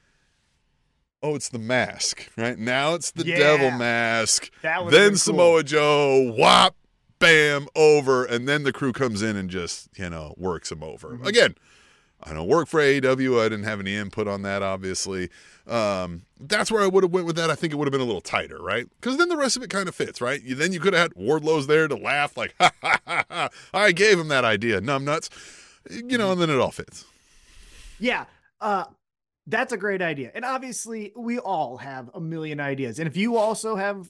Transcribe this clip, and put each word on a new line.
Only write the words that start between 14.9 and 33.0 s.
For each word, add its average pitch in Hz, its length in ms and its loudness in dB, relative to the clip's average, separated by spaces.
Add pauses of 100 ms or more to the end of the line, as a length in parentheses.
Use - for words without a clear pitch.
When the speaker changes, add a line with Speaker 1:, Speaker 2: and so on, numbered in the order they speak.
Speaker 1:
Um, 95 560 -4 (160)
that's 202 320 -4
where 220 100 0
I 196 60 4
would 185 160 4
have 175 80 0
went 180 160 -2
with 165 80 -4
that. 165 160 0
I 147 40 -2
think 165 160 -4
it 143 40 -4
would 147 120 -2
have 139 40 0
been 135 100 0
a 127 40 -2
little 104 160 -4
tighter, 76 380 -6
right? 92 280 -4 (140)
'Cause 254 160 -2
then 349 120 2
the 339 80 -2
rest 269 200 0
of 254 40 -12
it 214 80 -12
kind 294 180 -4
of 175 60 -8
fits, - 280 -6
right? 127 200 -4
You, 127 140 -8
then 165 180 -2
you 175 60 -6
could 185 140 0
have 175 100 4
had 165 100 0
Wardlow's 147 540 0
there 156 200 4
to 139 80 -6
laugh, 135 400 -2
like, 107 200 -6
<laughs> - 40 -8
"Ha, 180 120 6 (100)
ha, 160 240 0
ha, 160 240 -4
ha, 160 200 -4 (260)
I 202 160 4
gave 190 280 4
him 160 100 -6
that 135 140 2
idea, 107 380 2
numbnuts." 139 480 -4 (600)
You 240 280 -4
know, 202 140 0
and 180 100 -2
then 165 80 2
it 143 100 2
all 98 120 0
fits. - 340 -16 (920)
Speaker 2:
Yeah, 190 260 -4 (340)
uh, 202 260 -2 (600)
that's 220 260 -2
a 220 40 -4
great 190 260 -4
idea. 143 320 -6
And 240 100 -8
obviously, 233 720 -8
we 233 240 -6
all 151 380 -4
have 131 360 -14
a - 80 -12
million 160 380 -8
ideas. 135 400 -4
And 165 80 -4